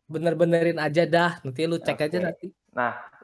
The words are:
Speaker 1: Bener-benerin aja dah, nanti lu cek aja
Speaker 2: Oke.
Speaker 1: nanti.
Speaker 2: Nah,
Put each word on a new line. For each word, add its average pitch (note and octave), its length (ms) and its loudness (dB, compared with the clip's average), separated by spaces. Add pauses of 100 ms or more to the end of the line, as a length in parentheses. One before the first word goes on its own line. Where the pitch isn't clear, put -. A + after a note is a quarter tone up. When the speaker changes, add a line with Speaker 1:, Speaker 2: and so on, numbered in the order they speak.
Speaker 1:
Bener-benerin E3 720 2
aja D3+ 260 2
dah, E3+ 280 2 (100)
nanti C#3 240 -4
lu E3+ 160 -2
cek D3 180 -2
aja D#3 180 -2
Speaker 2:
Oke. F3+ 40 0
Speaker 1:
nanti. F3 260 -6 (240)
Speaker 2:
Nah, A#2+ 220 -2 (300)